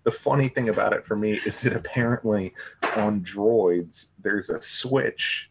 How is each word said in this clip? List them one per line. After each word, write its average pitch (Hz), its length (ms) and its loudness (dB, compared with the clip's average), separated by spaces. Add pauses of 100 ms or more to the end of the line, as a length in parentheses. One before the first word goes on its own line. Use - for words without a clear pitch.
the 117 80 2
funny 135 360 2
thing 123 220 -2
about 104 240 2
it - 120 -2
for 107 120 -2
me 107 280 0
is 107 160 -4
that 117 120 2
apparently 107 800 0 (420)
on 104 260 0
droids, 95 840 2 (180)
there's 101 260 -2
a - 120 -6
switch - 880 -2